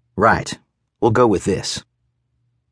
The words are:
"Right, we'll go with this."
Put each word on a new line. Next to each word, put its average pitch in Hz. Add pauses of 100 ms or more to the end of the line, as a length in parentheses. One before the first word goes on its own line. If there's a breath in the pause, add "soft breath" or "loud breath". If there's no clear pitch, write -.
(160)
"Right, 98 (400)
we'll 113
go 123
with 95
this." - (880)